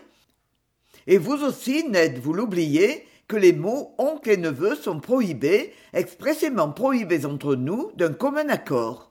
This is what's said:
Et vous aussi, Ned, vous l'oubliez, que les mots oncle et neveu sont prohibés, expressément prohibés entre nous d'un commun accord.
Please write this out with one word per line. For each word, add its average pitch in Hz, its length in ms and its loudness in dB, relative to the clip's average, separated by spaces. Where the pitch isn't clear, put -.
Et 185 100 6
vous 254 260 0
aussi, 294 460 -2
Ned, 160 300 2
vous 143 160 -4
l'oubliez, 185 720 0
que 214 100 -6
les 180 160 8
mots 214 420 -4
oncle 285 320 -2
et 208 80 6
neveu 170 380 -2
sont 180 260 -6
prohibés, 202 720 0
expressément 226 760 -2
prohibés 196 540 0
entre 143 300 -2
nous 196 420 -4
d'un 165 160 0
commun 294 380 -2
accord. 123 600 -4